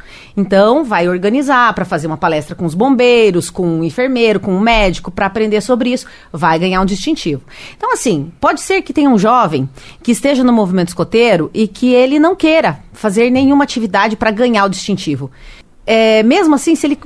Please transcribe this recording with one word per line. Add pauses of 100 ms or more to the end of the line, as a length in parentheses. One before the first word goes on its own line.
(380)
Então,
vai
organizar
para
fazer
uma
palestra
com
os
bombeiros,
com
um
enfermeiro,
com
um
médico,
para
aprender
sobre
isso. (240)
Vai
ganhar
um
distintivo. (340)
Então,
assim,
pode
ser
que
tenha
um
jovem (320)
que
esteja
no
movimento
escoteiro
e
que
ele
não
queira (120)
fazer
nenhuma
atividade
para
ganhar
o
distintivo. (580)
É,
mesmo
assim,
se
ele